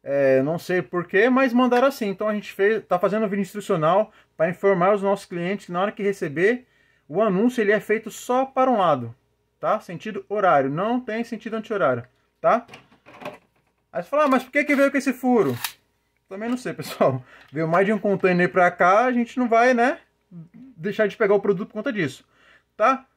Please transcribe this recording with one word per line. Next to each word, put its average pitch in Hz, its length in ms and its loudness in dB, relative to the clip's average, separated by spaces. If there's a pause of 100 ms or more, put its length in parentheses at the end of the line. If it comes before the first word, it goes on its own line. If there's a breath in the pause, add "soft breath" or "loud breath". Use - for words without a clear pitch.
É, 135 380 2
não 156 180 -2
sei 180 220 -4
por 175 260 -6
quê, 208 220 2
mas 254 240 2
mandaram 247 360 2
assim. 233 200 -4
Então 214 200 -4
a 214 60 -2
gente 202 160 -8
fez, 208 360 0
tá 180 120 0
fazendo 208 280 0
um - 20 -4
vídeo 196 140 -2
instrucional 190 680 0 (280 soft breath)
pra 165 100 0
informar 190 460 2
os 196 80 -2
nossos 196 240 -2
clientes 180 400 -6
que 175 60 -12
na 180 100 -2
hora 214 100 -2
que 220 100 -10
receber, 196 640 -2 (400 soft breath)
o 160 140 -4
anúncio 226 400 0
ele 202 120 2
é 208 80 2
feito 214 300 -4
só 254 360 -2
para 262 240 0
um 233 80 2
lado, 135 360 0 (440)
tá? 190 220 -2
Sentido 190 480 -12
horário, 170 420 2
não 214 300 -2
tem 233 240 -8
sentido 220 320 -10
anti-horário, 160 480 -2 (360)
tá? 214 240 2 (1300)
Aí 170 100 -8
você - 60 -16
fala, 302 160 0
"Ah, 285 40 2
mas 254 160 2
por - 80 -20
que 285 120 0
que 294 120 0
veio 277 140 2
com 285 60 -4
esse 262 160 0
furo?" 208 460 2 (680)
Também 208 200 -10
não 247 80 -2
sei, 185 160 -8
pessoal. 135 500 -2 (140)
<laughs> - 160 -20
Veio 160 140 -4
mais 175 180 2
de 214 80 0
um 208 60 0
container 180 520 2
pra 180 200 4
cá, 190 360 2
a 247 60 0
gente 240 240 -4
não 247 120 -2
vai, 240 260 4
né, 254 240 0 (340)
deixar 202 760 -6
de - 80 -8
pegar 208 180 2
o 196 60 2
produto 202 280 -2
por - 60 -20
conta 214 180 -6
disso, 160 320 -6 (520 soft breath)
tá? - 280 0 (120)